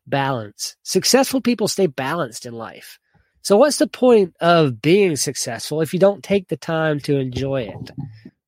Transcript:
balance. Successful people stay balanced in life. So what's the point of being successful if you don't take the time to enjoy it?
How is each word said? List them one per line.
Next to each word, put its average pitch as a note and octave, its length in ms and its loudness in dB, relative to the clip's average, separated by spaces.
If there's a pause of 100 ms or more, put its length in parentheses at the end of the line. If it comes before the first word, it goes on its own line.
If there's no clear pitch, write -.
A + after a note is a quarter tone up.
balance. C3+ 760 -6
Successful C4 580 0
people A3 280 -2
stay G3 180 0
balanced C3+ 600 -6
in A#2 80 -14
life. - 440 -16 (440)
So G3+ 140 4
what's C#4 220 4
the D4 80 2
point A3+ 540 4
of D#3+ 400 4
being F3 360 4
successful C3 640 -6
if D#3 120 -4
you F3 80 -2
don't G3 240 2
take G3 240 -2
the D#3+ 80 -6
time D#3+ 440 -2
to C#3+ 180 0
enjoy C3 440 -4
it? - 280 -12 (580)